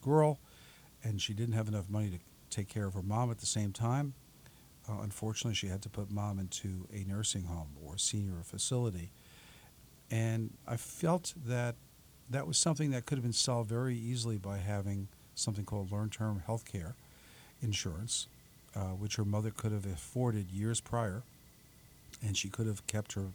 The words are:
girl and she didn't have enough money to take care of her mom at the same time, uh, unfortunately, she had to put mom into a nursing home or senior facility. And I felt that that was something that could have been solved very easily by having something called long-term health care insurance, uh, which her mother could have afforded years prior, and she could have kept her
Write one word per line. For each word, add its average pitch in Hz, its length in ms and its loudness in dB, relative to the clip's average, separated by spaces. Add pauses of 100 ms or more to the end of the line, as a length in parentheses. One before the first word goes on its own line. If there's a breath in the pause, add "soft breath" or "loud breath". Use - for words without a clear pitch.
girl 151 360 6 (640 soft breath)
and 107 160 0
she - 140 0
didn't 113 220 0
have 110 120 2
enough 101 220 0
money 104 220 2
to 87 80 -4 (300)
take 98 200 -2
care 104 160 -2
of 95 80 0
her 101 80 -2
mom 110 300 2
at 110 80 -4
the - 80 -6
same 104 240 2
time, 131 420 2 (760 soft breath)
uh, 104 140 -2
unfortunately, 110 540 -2
she 101 120 -2
had 95 140 -2
to 104 80 -8
put 101 220 -6
mom 101 260 0
into 95 560 -4
a 104 160 -4
nursing 101 360 0
home 82 240 -4 (140)
or 78 140 -10
senior 95 460 0
facility. 98 680 -2 (1000 soft breath)
And 113 400 2 (160)
I 120 100 0
felt 175 560 0 (140)
that 120 260 2 (560)
that 135 160 0
was 156 120 2
something 151 340 4
that 123 160 0
could 143 100 2
have 127 60 0
been 120 100 2
solved 117 360 2
very 120 280 2
easily 117 400 0
by 98 200 -2
having 98 500 0 (260 soft breath)
something 101 320 -2
called 98 260 -2
long-term 107 540 0
health 113 200 -2
care 92 300 -4 (680 soft breath)
insurance, 101 640 0 (480)
uh, 95 140 0
which 98 260 -2
her 107 100 2
mother 104 240 2
could 107 220 -2
have 101 160 0
afforded 104 640 0
years 107 300 0
prior, 113 420 0 (1000)
and 101 160 2
she 101 120 0
could 110 180 2
have 104 180 -2
kept - 280 -2
her 98 220 -2